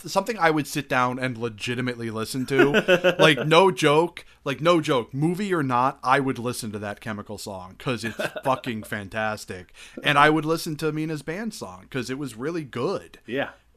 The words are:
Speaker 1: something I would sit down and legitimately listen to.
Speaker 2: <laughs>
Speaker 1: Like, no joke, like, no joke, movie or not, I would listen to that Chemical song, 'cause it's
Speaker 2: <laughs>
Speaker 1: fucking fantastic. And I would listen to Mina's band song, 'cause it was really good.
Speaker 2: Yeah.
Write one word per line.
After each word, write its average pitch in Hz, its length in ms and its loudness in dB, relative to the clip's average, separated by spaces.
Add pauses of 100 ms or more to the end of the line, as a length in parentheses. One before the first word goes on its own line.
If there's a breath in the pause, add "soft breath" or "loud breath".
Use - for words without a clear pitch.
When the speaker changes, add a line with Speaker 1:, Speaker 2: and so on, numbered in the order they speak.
Speaker 1:
something 196 300 -2
I 165 100 6
would 151 160 2
sit 151 220 -6
down 127 320 0
and 127 180 -4
legitimately 117 720 -4
listen 110 360 -4
to. 170 720 4
Speaker 2:
<laughs> 180 40 -12
Speaker 1:
Like, 151 260 6
no 165 240 8
joke, 156 540 2 (220 soft breath)
like, 139 160 -4
no 170 180 4
joke, 143 340 0
movie 175 400 0
or 165 80 2
not, 131 420 0
I 131 180 4
would 131 180 -2
listen 117 320 -6
to 104 80 -8
that 104 220 -8
Chemical 104 360 -10
song, 92 400 -12
'cause 117 280 -4
it's 110 100 -6
Speaker 2:
<laughs> - 300 -8
Speaker 1:
fucking 123 380 -2
fantastic. 104 920 -8 (300 loud breath)
And 143 140 2
I 147 120 8
would 156 160 0
listen 160 320 -2
to 156 160 -4
Mina's 156 280 -6
band 208 320 -8
song, 92 360 -14
'cause 123 200 -6
it 131 80 -6
was 135 180 -8
really 156 280 -6
good. 123 640 -6
Speaker 2:
Yeah. 123 240 -4 (280)